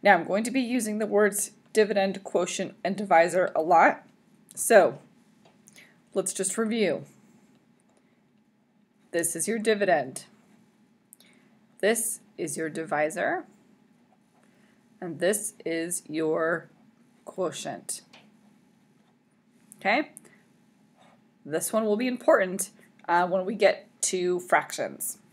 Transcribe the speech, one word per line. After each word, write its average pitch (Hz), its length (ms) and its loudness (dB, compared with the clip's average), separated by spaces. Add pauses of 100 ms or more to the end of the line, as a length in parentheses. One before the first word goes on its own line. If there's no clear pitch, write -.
Now, 202 140 8
I'm 165 140 0
going 202 160 0
to 240 80 -4
be 269 80 0
using 220 400 -4
the 220 60 -2
words 202 440 0 (220)
dividend, 196 500 0
quotient, - 520 -4 (100)
and 190 100 -2
divisor 180 640 4
a 156 60 0
lot. 170 440 6 (480)
So, 156 460 4 (1120)
let's 185 180 -2
just - 240 -6
review. 220 460 0 (2000)
This 170 240 -2
is 165 100 -6
your 226 120 -2
dividend. 185 680 0 (1600)
This 220 400 -2 (180)
is 156 180 -8
your 160 140 -6
divisor. 160 760 -4 (1600)
And 170 160 -10
this 208 340 -2 (140)
is 165 420 -6
your 160 640 -2 (560)
quotient. 147 760 -8 (1800)
Okay? 247 360 -2 (1300)
This 160 300 -6
one 226 100 0
will 208 140 0
be 254 80 -2
important, 214 640 0 (360)
uh, 175 200 2
when 185 180 -2
we 214 100 -6
get - 320 2 (180)
to 180 360 -2
fractions. - 800 -2 (140)